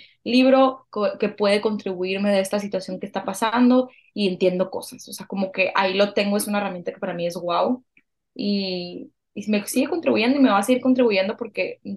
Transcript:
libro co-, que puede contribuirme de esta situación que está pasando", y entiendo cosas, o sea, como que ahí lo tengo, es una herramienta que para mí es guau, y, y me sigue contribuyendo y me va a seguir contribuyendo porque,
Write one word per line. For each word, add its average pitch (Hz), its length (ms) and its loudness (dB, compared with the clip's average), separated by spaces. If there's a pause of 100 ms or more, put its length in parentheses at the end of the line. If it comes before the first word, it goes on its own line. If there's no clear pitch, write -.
(240)
libro 262 680 4
co-, 196 280 -2
que 208 120 0
puede 208 320 2
contribuirme 196 680 -2
de 196 100 4
esta 196 180 -2
situación 190 400 -6
que - 80 -12
está 190 180 -6
pasando", 247 640 2 (240)
y 202 140 0
entiendo 185 420 0
cosas, - 400 -12
o - 40 -18
sea, - 140 -14
como 196 240 -4
que 185 240 0
ahí 190 200 2
lo 202 180 2
tengo, 202 240 0
es 208 100 -4
una 208 120 -2
herramienta 185 340 -6
que - 60 -18
para 185 140 -6
mí 170 140 -4
es 170 100 -6
guau, 180 460 0 (500)
y, 185 800 -4 (220)
y 202 160 -8
me 208 180 0
sigue 262 220 0
contribuyendo 262 500 0
y - 20 6
me 254 100 6
va 196 80 4
a 202 40 2
seguir 254 180 2
contribuyendo 226 560 2
porque, - 420 -6 (180)